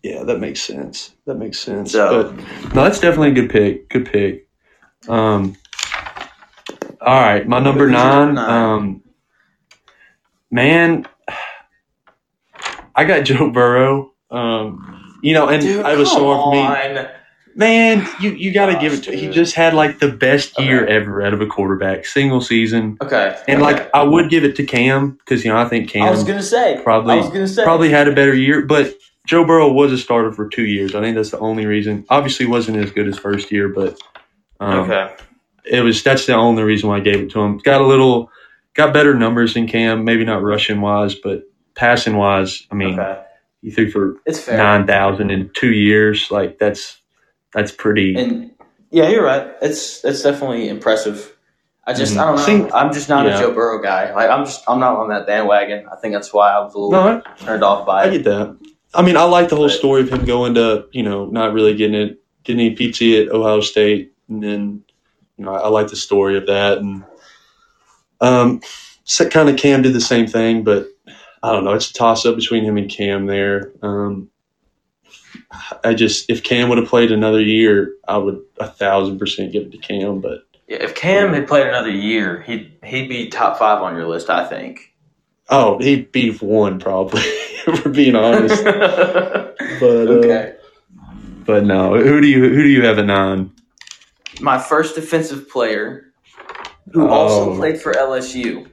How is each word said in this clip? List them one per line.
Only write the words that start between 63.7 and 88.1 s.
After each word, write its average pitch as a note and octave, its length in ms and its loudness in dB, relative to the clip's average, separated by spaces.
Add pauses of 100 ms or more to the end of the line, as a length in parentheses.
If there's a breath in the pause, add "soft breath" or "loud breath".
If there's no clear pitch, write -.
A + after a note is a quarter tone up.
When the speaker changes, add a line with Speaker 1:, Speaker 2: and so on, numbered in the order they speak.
Speaker 1:
and G#2+ 140 -8
then, G#2 400 -8 (540)
you G2 80 -14
know, F#2+ 80 -8
I, G2 80 -4
I G#2+ 80 -2
like G#2+ 180 2
the - 100 -14
story G2 400 0
of G2 100 -4
that. G2+ 320 0
And, G2 240 -8 (1200 soft breath)
um, B2 400 2 (440 loud breath)
so - 220 0
kinda D3+ 260 4
Cam C3+ 280 2
did B2+ 120 2
the A#2 80 0
same A#2 260 0
thing, A2+ 360 0
but G2+ 240 0 (540 loud breath)
I A#2 120 -2
don't G2 100 -2
know. G2 100 0
It's G#2+ 180 -4
a - 20 -20
toss A2+ 320 2
up A2+ 100 2
between A2+ 300 -2
him G#2+ 120 -2
and G2 120 -4
Cam G2+ 380 -4
there. G2 440 -4 (100)
Um, G2+ 480 -6 (1500 loud breath)
I A2+ 100 0
just, A2+ 360 -2
if A#2 140 -4
Cam A#2+ 260 0
would A#2 80 2
have A#2 100 0
played A#2 240 2
another A2 300 2
year, G#2+ 520 2 (140)
I G2+ 100 -2
would G2 240 -4 (180)
a G#2+ 80 -8
thousand G2 520 -2
percent G2 320 -6
give G2+ 120 -4
it - 100 -16
to - 40 -20
Cam. G2 440 -6
But - 180 -10 (280)
Speaker 2:
yeah, A2 140 -10
if - 140 -8
Cam F#3+ 380 0
had C#3+ 140 -4
played C#3 200 2
another A#2 240 -4
year, G2 520 -4
he'd, A2 400 -12
he'd C3 260 -8
be A#2+ 180 -8
top - 320 -2
five G#2+ 220 2
on F#2 140 -6
your E2 120 -8
list, E2 220 -6
I F2+ 160 0
think. - 480 -14 (560)
Speaker 1:
Oh, A#2 300 4
he'd C3+ 320 0
be A#2+ 200 0
one G2+ 480 -2
probably, F#2+ 420 -2
<laughs> - 20 -2
if - 640 -6
we're C#3+ 60 0
being C3 240 4